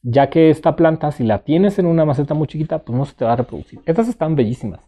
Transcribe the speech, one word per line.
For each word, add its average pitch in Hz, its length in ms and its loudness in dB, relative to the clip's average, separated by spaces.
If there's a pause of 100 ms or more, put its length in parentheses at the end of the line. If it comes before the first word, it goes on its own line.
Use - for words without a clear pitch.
Ya 135 260 2
que 160 200 4
esta 156 260 0
planta, 160 360 0
si 139 120 -6
la 107 200 0
tienes 190 360 0
en 180 60 2
una 165 200 2
maceta 143 280 -2
muy 151 140 -2
chiquita, 156 320 -6
pues 120 180 -6
no 135 80 -2
se - 100 -18
te 123 100 -4
va 113 80 2
a 113 40 0
reproducir. - 480 -8
Estas 202 220 0
están 160 280 -2
bellísimas. 117 520 -4